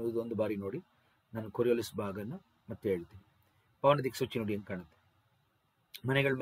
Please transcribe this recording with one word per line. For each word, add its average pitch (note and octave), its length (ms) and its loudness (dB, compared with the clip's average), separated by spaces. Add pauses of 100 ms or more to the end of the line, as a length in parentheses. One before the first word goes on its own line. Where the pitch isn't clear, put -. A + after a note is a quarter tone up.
ಇದೊಂದು A#2 320 -2
ಬಾರಿ G#2+ 240 2
ನೋಡಿ, G2 160 -4 (520)
ನಾನು A2 180 -6
ಕೊರಿಯೋಲಿಸ್ A#2+ 500 2
ಭಾಗನ G#2 340 -6 (360)
ಮತ್ತೆ A2 240 -8
ಹೇಳ್ತೀನಿ. F2 300 -6 (600)
ಪವನ C#3+ 220 6
ದಿಕ್ಸೂಚಿ - 320 -2
ನೋಡಿ G#2+ 160 0
ಹೆಂಗ್ G2+ 120 -6
ಕಾಣುತ್ತೆ, F2+ 300 -10 (1120)
ಮನೆಗಳ C3+ 340 4